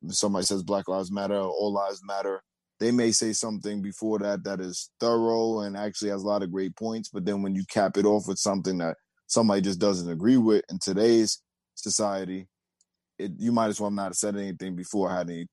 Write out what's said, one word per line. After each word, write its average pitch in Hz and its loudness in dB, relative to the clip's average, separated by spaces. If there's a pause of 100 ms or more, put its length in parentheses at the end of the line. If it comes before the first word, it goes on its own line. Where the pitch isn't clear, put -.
if 92 -8
somebody 98 0
says 95 -2
Black 98 -2
Lives 95 -2
Matter, 101 0
All 98 0
Lives 98 -2
Matter, 98 -4 (360)
they 117 2
may 120 4
say 110 0
something 104 -6
before 104 -2
that 101 -2
that 98 -6
is 90 -8
thorough 113 2
and 101 -6
actually 104 -4
has 98 -2
a 98 -4
lot 104 2
of 87 -4
great 95 -4
points. 113 -6
But 95 -8
then 101 0
when 98 -2
you 95 -2
cap 98 0
it 101 4
off 104 4
with 98 -4
something 95 0
that 87 -2 (300)
somebody 104 4
just 92 -2
doesn't 92 2
agree 101 4
with 110 6
in 92 -6
today's 110 4 (320)
society, 95 -4 (680)
it, 98 -6
you 117 0
might 113 4
as 104 -2
well 104 -2
not 101 -2
have 87 -8
said 104 -2
anything 95 -6
before 90 -2
I 92 0
had 87 -2
any 85 -8